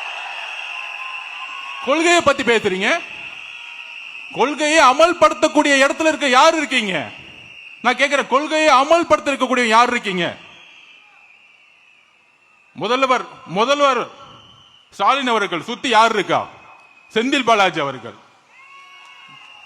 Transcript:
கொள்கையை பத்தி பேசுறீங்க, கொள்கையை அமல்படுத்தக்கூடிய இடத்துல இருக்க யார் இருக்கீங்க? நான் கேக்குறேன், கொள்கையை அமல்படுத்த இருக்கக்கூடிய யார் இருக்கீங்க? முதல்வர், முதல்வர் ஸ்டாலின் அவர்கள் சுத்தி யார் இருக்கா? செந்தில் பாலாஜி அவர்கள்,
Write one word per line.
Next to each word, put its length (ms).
கொள்கையை 360
பத்தி 220
பேசுறீங்க, 560
கொள்கையை 520
அமல்படுத்தக்கூடிய 1000
இடத்துல 220
இருக்க 200
யார் 280
இருக்கீங்க? 560
நான் 140
கேக்குறேன், 320
கொள்கையை 460
அமல்படுத்த 560
இருக்கக்கூடிய 340
யார் 260
இருக்கீங்க? 480
முதல்வர், 520
முதல்வர் 640
ஸ்டாலின் 360
அவர்கள் 340
சுத்தி 280
யார் 240
இருக்கா? 340
செந்தில் 300
பாலாஜி 360
அவர்கள், 340